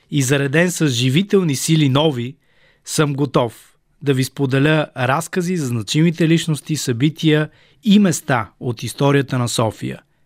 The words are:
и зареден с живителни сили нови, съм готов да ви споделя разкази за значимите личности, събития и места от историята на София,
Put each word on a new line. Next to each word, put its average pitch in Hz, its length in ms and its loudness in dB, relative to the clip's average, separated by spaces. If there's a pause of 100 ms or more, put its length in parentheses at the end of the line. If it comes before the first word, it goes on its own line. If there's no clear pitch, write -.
(100)
и 143 120 0
зареден 139 480 2
с 165 180 0
живителни 139 680 0
сили 156 320 2
нови, 131 480 0 (480)
съм 147 300 -2
готов 131 640 -4 (260)
да 139 120 0
ви 131 100 0
споделя 139 640 0 (100)
разкази 165 600 -2
за 151 100 -2
значимите 156 600 0
личности, 160 480 0
събития 151 720 0 (340)
и 208 140 6
места 135 520 0 (100)
от 117 220 -8
историята 139 560 0
на 120 100 -2
София, - 540 -4 (240)